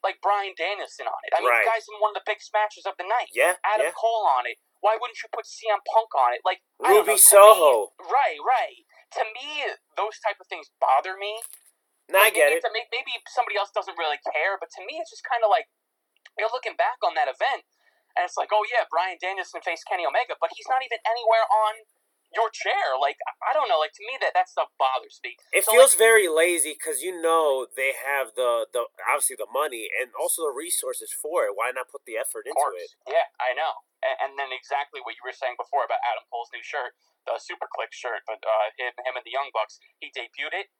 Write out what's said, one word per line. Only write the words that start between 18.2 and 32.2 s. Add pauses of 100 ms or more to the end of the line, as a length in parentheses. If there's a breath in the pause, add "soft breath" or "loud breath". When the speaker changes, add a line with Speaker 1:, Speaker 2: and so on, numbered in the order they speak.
Speaker 1:
it's
like,
oh
yeah,
Bryan
Danielson
faced
Kenny
Omega,
but
he's
not
even
anywhere
on (480)
your
chair.
Like, (120)
I,
I
don't
know.
Like,
to
me,
that,
that
stuff
bothers
me. (160)
Speaker 2:
It
Speaker 1:
So,
Speaker 2:
feels
Speaker 1:
like
Speaker 2:
very
lazy
'cause
you
know
they
have
the,
the, (160)
obviously
the
money
and
also
the
resources
for
it.
Why
not
put
the
effort